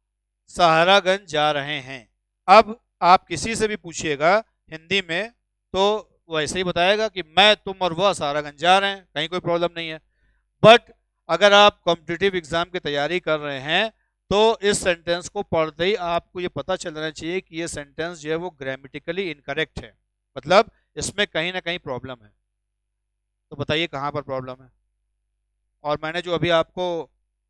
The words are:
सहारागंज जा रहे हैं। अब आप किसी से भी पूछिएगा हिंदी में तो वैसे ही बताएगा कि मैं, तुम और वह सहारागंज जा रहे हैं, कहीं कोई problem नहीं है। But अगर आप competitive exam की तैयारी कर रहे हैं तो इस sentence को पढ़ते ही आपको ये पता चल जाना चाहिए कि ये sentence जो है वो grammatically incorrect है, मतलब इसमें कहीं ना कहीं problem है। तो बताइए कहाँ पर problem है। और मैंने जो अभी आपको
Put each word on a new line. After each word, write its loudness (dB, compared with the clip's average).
सहारागंज 4
जा 0
रहे -6
हैं। -16
अब 6
आप 4
किसी -6
से -2
भी -4
पूछिएगा -2
हिंदी -4
में -4
तो 0
वैसे -4
ही -4
बताएगा 0
कि -8
मैं, 4
तुम -10
और 0
वह 0
सहारागंज -4
जा 6
रहे 0
हैं, -12
कहीं -4
कोई -4
problem -2
नहीं -8
है। -12
But 8
अगर 4
आप 6
competitive -2
exam -4
की -6
तैयारी -2
कर -2
रहे -8
हैं -2
तो 2
इस 0
sentence -2
को -8
पढ़ते -2
ही 0
आपको -6
ये -8
पता -6
चल -10
जाना -8
चाहिए -8
कि -16
ये -6
sentence -10
जो -12
है -2
वो -8
grammatically -10
incorrect -8
है, -20
मतलब 2
इसमें -4
कहीं -4
ना -6
कहीं -8
problem -10
है। -20
तो -20
बताइए -4
कहाँ -6
पर -6
problem -10
है। -20
और -4
मैंने -4
जो -4
अभी -2
आपको 0